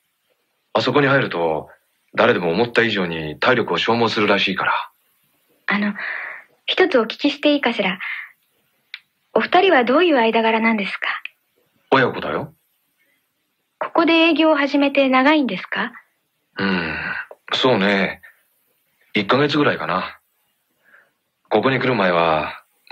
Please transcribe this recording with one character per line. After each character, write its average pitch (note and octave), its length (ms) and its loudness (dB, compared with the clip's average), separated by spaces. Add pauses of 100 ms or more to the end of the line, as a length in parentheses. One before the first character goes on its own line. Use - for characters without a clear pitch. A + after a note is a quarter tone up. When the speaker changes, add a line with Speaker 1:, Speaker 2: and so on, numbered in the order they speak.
(720)
Speaker 1:
あ A2 80 2
そ - 120 -2
こ D3 80 4
に C#3 60 2
入 C3 160 2
る G2 60 -4
と、 E2 400 -4 (460)
誰 A#2 180 4
で G#2 60 0
も F2 100 0
思 F#2 140 0
っ A#2 80 -4
た A#2 120 2
以 A2 80 0
上 G2 140 -2
に D#2 340 -8
体 - 180 2
力 F#2 160 -2
を E2 40 -2
消 A2+ 220 0
耗 A#2 80 2
す G#2+ 140 -2
る G#2 60 2
ら G2 120 2
し F#2 140 -2
い - 20 -4
か - 80 -4
ら。 - 100 0 (920)
Speaker 2:
あ G3 120 -2
の、 G#3 160 -2 (720)
一 - 220 0
つ - 100 0
お A#4 60 4
聞 - 40 -4
き - 220 -4
し - 120 -8
て D4 100 4
い D4 60 2
い C#4 40 -2
か A#3 120 0
し G#3 100 -4
ら。 F#3 160 -4 (1300)
お A3+ 80 2
二 F4 220 4
人 F#4+ 100 4
は B3+ 100 4
ど B3 140 2
う F4+ 80 4
い D#4+ 80 4
う C4+ 40 4
間 A3+ 240 2
柄 A3+ 200 0
な A3+ 120 2
ん A3 40 0
で G3 100 -4
す - 80 -10
か？ - 140 -8 (840)
Speaker 1:
親 B2+ 160 2
子 - 140 -6
だ - 80 -8
よ。 - 240 -6 (1300)
Speaker 2:
こ - 120 -6
こ E4 140 2
で D#4+ 80 2
営 E4 200 4
業 D#4 180 2
を D4+ 40 4
始 C#4 220 -2
め C#4 140 2
て C#4 180 2
長 C4 240 4
い D4+ 80 2
ん B3 60 -2
で F#3+ 100 -6
す - 80 -12
か？ G#3 260 -6 (640)
Speaker 1:
う F#2+ 80 -2
ん、 E2+ 300 -2 (580)
そ B2+ 220 2
う - 20 0
ね。 G2 440 0 (920)
一 G2+ 140 -2
ヶ B2 120 2
月 D3 180 0
ぐ D3 80 2
ら G2+ 80 2
い E2+ 40 -6
か D#2+ 100 -8
な。 F2+ 340 -6 (1300)
こ G#2+ 140 0
こ - 60 2
に C3 100 0
来 B2+ 80 -2
る B2+ 80 0
前 F#2+ 160 2
は、 D#2+ 520 0 (280)